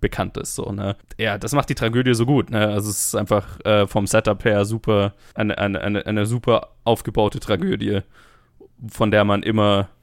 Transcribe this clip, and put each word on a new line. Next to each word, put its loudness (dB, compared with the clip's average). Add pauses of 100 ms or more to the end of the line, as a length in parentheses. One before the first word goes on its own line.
bekannt -4
ist, -8
so, -8
ne? -6 (220)
Ja, -2
das -6
macht 0
die -2
Tragödie 2
so 0
gut, 2
ne? 2
Also -2
es -4
ist -6
einfach, 0
äh, 4
vom -2
Setup 2
her 4
super, 0 (200)
eine, -2
eine, -2
eine, -2
eine 0
super 0 (160)
aufgebaute 0
Tragödie, -2 (880)
von 0
der 6
man 2
immer 2 (140)